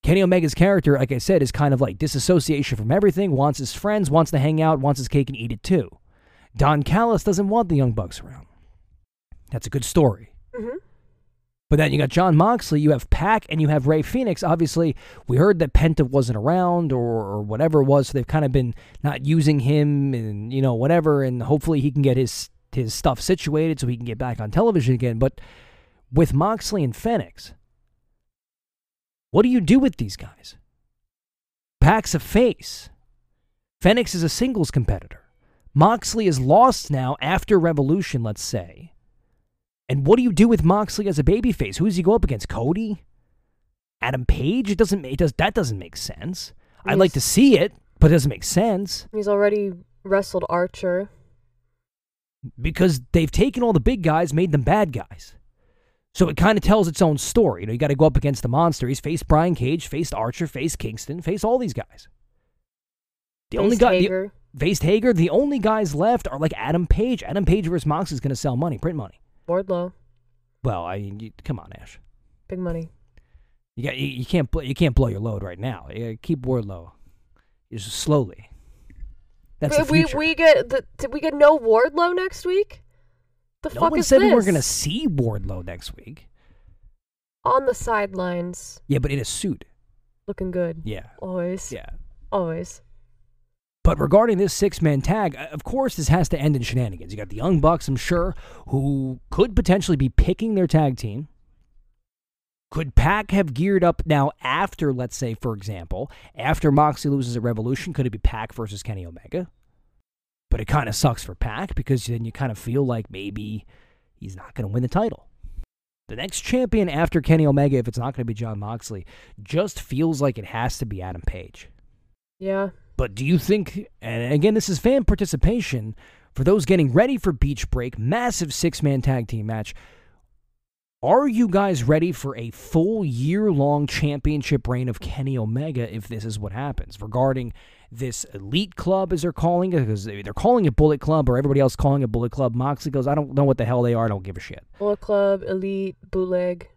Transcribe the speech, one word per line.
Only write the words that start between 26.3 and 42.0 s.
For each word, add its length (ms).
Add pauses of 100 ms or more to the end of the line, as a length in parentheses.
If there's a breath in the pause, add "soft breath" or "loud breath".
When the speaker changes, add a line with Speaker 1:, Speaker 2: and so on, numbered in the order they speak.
Speaker 1:
Moxley 500
and 140
Fenix, 560 (1800)
what 120
do 80
you 100
do 180
with 200
these 180
guys? 400 (1300)
Pac's 320
a 60
face. 680 (960)
Fenix 320
is 80
a 80
singles 400
competitor. 540 (500)
Moxley 520
is 140
lost 500
now 300
after 380
Revolution, 640
let's 200
say. 500 (960)
And 160
what 120
do 80
you 80
do 160
with 160
Moxley 420
as 140
a 20
babyface? 540
Who 80
does 100
he 80